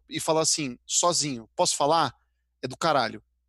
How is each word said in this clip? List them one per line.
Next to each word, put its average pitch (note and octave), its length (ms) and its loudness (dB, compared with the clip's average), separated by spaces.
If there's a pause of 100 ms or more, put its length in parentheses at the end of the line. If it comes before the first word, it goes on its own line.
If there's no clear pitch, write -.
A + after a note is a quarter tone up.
e D#3+ 100 -8
falar D#3+ 220 0
assim, D3 440 -2
"Sozinho, C#3+ 680 -2
posso F3 220 0
falar? D3+ 360 2 (480)
É B2+ 60 -4
do B2+ 80 -12
caralho. A#2 480 0 (240)